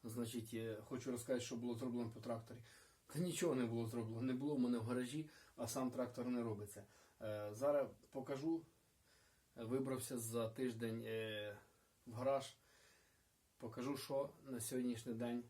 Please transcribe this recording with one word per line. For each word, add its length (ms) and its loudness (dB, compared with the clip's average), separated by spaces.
Значить, 500 -4
е, 220 -2
хочу 220 -4
розказати, 340 2
що 120 -4
було 180 -2
зроблено 360 -2
по 100 -12
тракторі. 380 -4
Та 120 -6
нічого 360 2
не 100 4
було 220 0
зроблено, 360 -2
не 100 2
було 220 2
в 40 2
мене 200 6
в 40 0
гаражі, 480 0
а 120 -2
сам 220 2
трактор 360 0
не 160 2
робиться. 400 -2
Е, 300 -2
зараз 340 4
покажу. 520 0
Вибрався 600 0
за 300 0
тиждень, 580 0
е, 500 -2
в 60 -10
гараж. 440 2
Покажу, 380 -2
що 340 0
на 100 -2
сьогоднішній 540 0
день 360 0